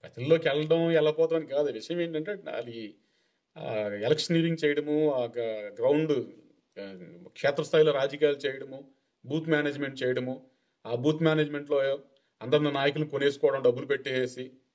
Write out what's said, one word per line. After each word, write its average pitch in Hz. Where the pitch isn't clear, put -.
ప్రజల్లోకి 156
వెళ్ళడం, 156
వెళ్ళపోవడం 160
అని 160
కాదు. 139
విషయం 160
ఏంటంటే, 170
అది, 117
ఆ, -
ఎలక్షనీరింగ్ 165
చేయడము, 147
ఆ 123
గ-, 110
ground, 147
ఆ, 101
క్షేత్రస్థాయిలో 151
రాజకీయాలు 143
చేయడము, 135
booth 156
management 143
చేయడము, 127
ఆ 117
booth 151
మేనేజ్‌మెంట్‌లో 143
అందరిని 143
నాయకులు 143
కొనేసుకోవడం, 139
డబ్బులు 123
పెట్టేసి 127